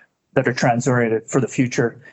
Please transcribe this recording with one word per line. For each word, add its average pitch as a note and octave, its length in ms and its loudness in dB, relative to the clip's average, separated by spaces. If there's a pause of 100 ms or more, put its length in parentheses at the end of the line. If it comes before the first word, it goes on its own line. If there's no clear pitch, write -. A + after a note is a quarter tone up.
(340)
that C3 140 0
are A#2+ 60 0
trans-oriented A#2+ 760 0
for C3+ 140 0
the - 60 -2
future. B2 520 -2 (140)